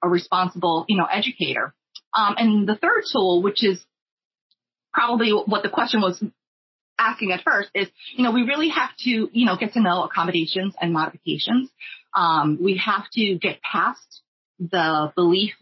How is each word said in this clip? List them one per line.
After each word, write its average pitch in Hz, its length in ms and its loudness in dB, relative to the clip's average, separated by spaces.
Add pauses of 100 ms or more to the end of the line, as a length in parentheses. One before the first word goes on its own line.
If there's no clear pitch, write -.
a 175 60 0
responsible, 180 800 0
you 208 100 2
know, 170 80 2
educator. 143 680 -4 (420)
Um, 208 220 0
and 214 320 2
the 214 60 0
third 427 360 0
tool, 185 300 2
which 202 220 0
is 190 200 0 (1080)
probably 233 380 2
what 208 320 0
the 196 60 -4
question 247 320 0
was 185 220 0 (760)
asking 214 320 -2
at 180 120 -4
first, 208 300 0
is, 196 140 -2 (280)
you 254 80 2
know, 240 80 2
we 240 120 2
really 294 260 0
have 269 300 -2
to, 254 100 -2 (220)
you 233 140 2
know, 185 120 2
get 208 160 -6
to 233 80 2
know 180 220 2
accommodations 180 760 -2
and 170 140 0
modifications. 160 760 -2 (460)
Um, 156 460 2
we 190 240 2
have 202 280 -2
to 202 260 0
get - 240 -4
past - 580 -4 (380)
the 160 560 0
belief 185 460 4